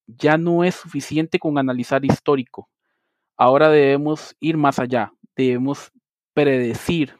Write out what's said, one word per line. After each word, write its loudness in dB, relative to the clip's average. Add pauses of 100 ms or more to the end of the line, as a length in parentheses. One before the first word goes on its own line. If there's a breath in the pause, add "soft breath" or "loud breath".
ya 0
no 0
es 0
suficiente -6
con -4
analizar -2
histórico. -2 (680)
Ahora 6
debemos 2
ir -2
más 0
allá, -4 (200)
debemos -2 (440)
predecir, -2